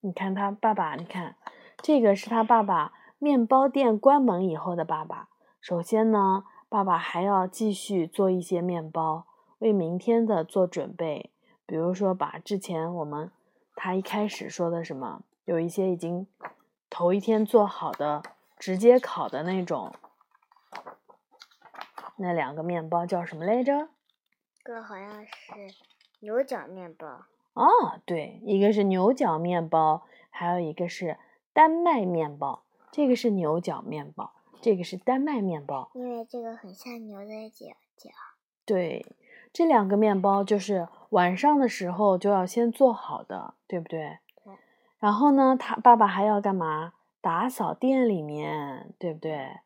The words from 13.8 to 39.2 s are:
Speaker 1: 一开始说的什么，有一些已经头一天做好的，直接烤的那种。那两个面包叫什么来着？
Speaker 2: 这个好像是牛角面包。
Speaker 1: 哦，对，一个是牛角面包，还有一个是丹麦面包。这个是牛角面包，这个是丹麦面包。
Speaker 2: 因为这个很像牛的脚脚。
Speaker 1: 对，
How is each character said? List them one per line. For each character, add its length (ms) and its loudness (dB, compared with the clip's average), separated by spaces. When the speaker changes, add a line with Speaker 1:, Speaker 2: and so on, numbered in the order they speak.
Speaker 1:
一 60 0
开 260 -4
始 220 -8
说 220 -4
的 120 -4
什 140 -10
么， 260 -12
有 160 0
一 80 -2
些 220 -2
已 60 0
经 300 -6
头 240 0
一 80 2
天 240 2
做 220 -2
好 260 -8
的， 300 -6
直 200 -6
接 200 8
烤 300 -6
的 140 -6
那 200 -4
种。 320 -6
那 160 -4
两 220 -4
个 80 -10
面 260 -6
包 160 -2
叫 180 -4
什 140 -12
么 80 -10
来 180 0
着？ 280 -2
Speaker 2:
这 80 -16
个 100 -14
好 140 -18
像 300 -18
是 260 -20
牛 200 -4
角 280 -6
面 260 -16
包。 300 -18
Speaker 1:
哦， 520 4
对， 380 -6
一 160 2
个 120 6
是 120 2
牛 280 4
角 240 0
面 320 -2
包， 360 4
还 220 -8
有 80 0
一 120 -4
个 160 -6
是 300 -8
丹 160 8
麦 360 0
面 340 -2
包。 240 -8
这 160 2
个 80 4
是 140 0
牛 280 0
角 240 -6
面 300 -10
包， 200 -12
这 160 2
个 80 -6
是 120 -12
丹 240 -2
麦 200 -2
面 260 -4
包。 280 -8
Speaker 2:
因 140 -12
为 160 -10
这 160 -14
个 140 -12
很 180 -20
像 320 -16
牛 140 -16
的 320 -16
脚 160 -20
脚。 140 -20
Speaker 1:
对， 520 -4